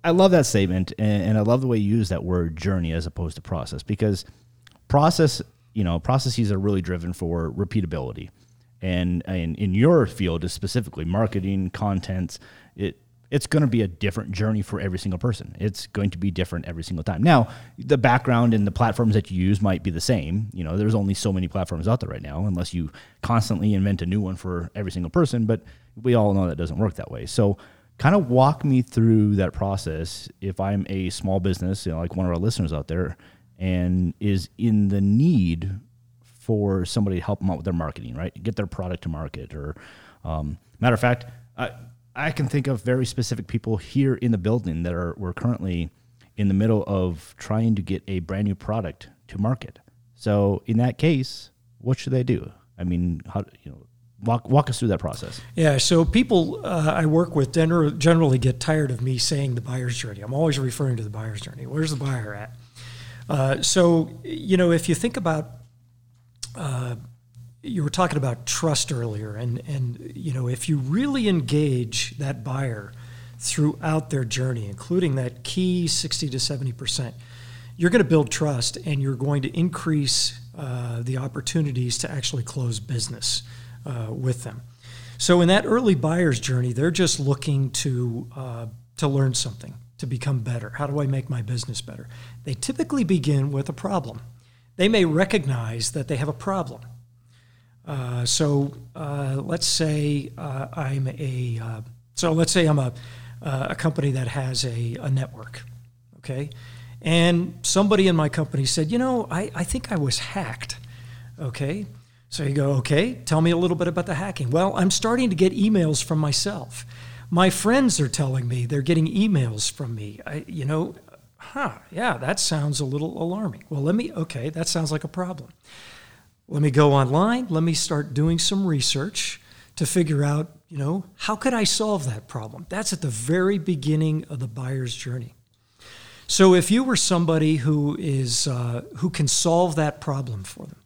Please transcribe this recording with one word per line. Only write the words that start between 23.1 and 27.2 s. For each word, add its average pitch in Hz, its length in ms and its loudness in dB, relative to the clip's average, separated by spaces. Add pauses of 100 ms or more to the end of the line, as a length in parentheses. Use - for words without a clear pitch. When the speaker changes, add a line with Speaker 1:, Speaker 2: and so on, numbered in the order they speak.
Speaker 1:
constantly 107 540 2
invent 98 260 2
a 87 60 -2
new 101 160 0
one 92 140 -4
for 87 380 -6
every 98 160 -6
single 87 200 -4
person, 123 340 2
but 110 180 0 (400)
we 123 120 4
all 104 180 4
know 95 160 2
that 71 80 -2
doesn't 78 220 -4
work 92 160 0
that - 160 -10
way. 58 160 -10